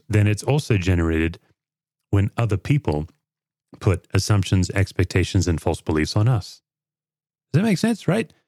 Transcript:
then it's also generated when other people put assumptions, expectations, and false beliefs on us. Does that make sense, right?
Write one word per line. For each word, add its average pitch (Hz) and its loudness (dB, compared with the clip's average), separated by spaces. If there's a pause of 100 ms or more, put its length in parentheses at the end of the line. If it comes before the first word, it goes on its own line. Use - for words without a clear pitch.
then 104 4
it's 104 -2
also 127 0
generated 82 0 (720)
when 98 2
other 107 0
people 78 -2 (720)
put - 0
assumptions, 95 0
expectations, 92 -2
and 80 0
false 80 -4
beliefs 78 -2
on 110 2
us. 113 -2 (880)
Does 175 2
that 226 0
make 196 0
sense, 226 -2
right? 202 -2 (160)